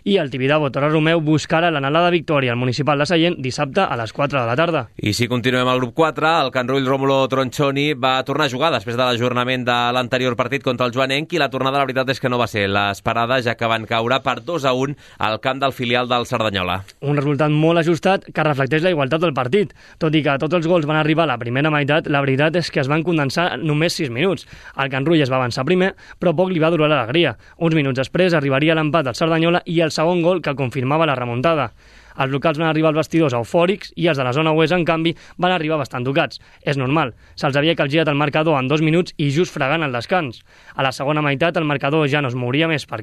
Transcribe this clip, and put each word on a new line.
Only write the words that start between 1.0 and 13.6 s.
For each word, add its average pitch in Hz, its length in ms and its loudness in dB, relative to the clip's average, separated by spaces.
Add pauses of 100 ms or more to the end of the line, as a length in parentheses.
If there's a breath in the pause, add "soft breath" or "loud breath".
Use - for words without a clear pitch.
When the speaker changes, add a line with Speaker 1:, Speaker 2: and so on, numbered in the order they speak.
Speaker 1:
buscarà 160 480 2
l'anhelada 156 420 2
victòria 139 380 0
al 120 80 0
Municipal 127 400 0
de 147 100 0
Sallent 170 320 2
dissabte 135 400 -2
a 156 160 0
les 113 160 -6
quatre 143 240 -2
de 123 80 0
la 120 140 0
tarda. 165 240 0 (160)
Speaker 2:
I 104 180 0
si 113 140 0
continuem 127 400 0
al 127 80 2
grup 123 160 -4
quatre, 156 340 0 (140)
el 127 100 -2
Can 123 160 0
Rull 135 160 0
Rómulo 135 360 2 (100)
Tronchoni 139 640 0
va 131 320 0
tornar 143 180 0
a 123 60 0
jugar 143 240 0
després 117 240 -4
de 127 80 2
l'ajornament 123 580 0
de 120 120 0 (180)
l'anterior 127 400 0
partit 127 320 -2
contra 127 180 0
el 120 80 -2
Joanenc 139 400 -2
i 165 80 0
la 139 80 0
tornada, 135 300 -2
la 139 80 0
veritat 127 260 -2
és - 80 -6
que 127 80 -2
no 123 80 0
va 120 140 0
ser 101 160 0
l'esperada, 113 720 0
ja 117 140 -2
que 113 160 -2